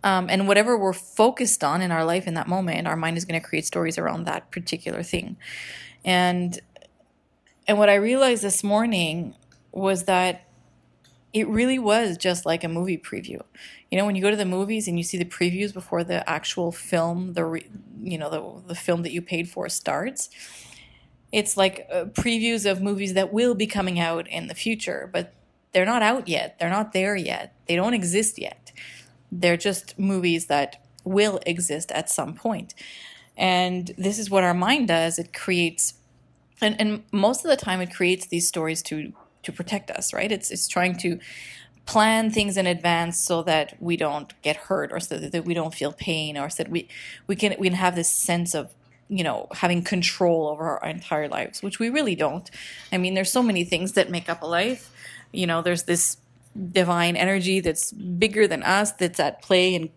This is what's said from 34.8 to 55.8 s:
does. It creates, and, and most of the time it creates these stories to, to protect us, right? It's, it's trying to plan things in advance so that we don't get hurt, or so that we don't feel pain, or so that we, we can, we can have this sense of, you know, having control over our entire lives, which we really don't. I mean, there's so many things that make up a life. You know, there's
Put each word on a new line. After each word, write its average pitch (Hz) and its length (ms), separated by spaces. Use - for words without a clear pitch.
does. 165 300
It 170 140
creates, 175 600
and, 214 200
and 214 220
most 208 320
of 330 60
the 285 60
time 185 240
it 180 120
creates 185 340
these 170 220
stories 160 360
to, 151 280
to 185 100
protect 202 380
us, - 240
right? - 160
It's, 208 200
it's - 180
trying 180 300
to 175 200
plan 220 440
things 208 260
in 190 100
advance 170 520
so 165 240
that 156 380
we 170 160
don't 147 360
get 151 140
hurt, 156 360
or - 80
so - 180
that 160 260
we 170 100
don't 165 200
feel 147 180
pain, 156 440
or 143 120
so - 140
that - 80
we, - 180
we 196 100
can, 202 220
we 185 100
can 180 80
have 185 180
this 170 160
sense 170 440
of, 147 200
you 190 140
know, 135 300
having 175 300
control 170 640
over 151 300
our - 100
entire 156 400
lives, - 340
which 202 160
we 226 120
really 262 260
don't. 151 340
I 190 80
mean, 185 160
there's 190 160
so 254 120
many 196 220
things 180 280
that - 180
make 175 180
up 170 140
a 151 40
life. 190 440
You 185 140
know, 165 160
there's 175 220